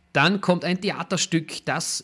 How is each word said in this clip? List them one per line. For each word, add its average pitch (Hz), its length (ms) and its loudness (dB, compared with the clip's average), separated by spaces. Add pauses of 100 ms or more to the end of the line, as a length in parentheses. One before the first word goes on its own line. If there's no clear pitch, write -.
(120)
Dann 175 280 4
kommt 180 240 2
ein 180 160 0
Theaterstück, 165 840 -4
das 147 400 -4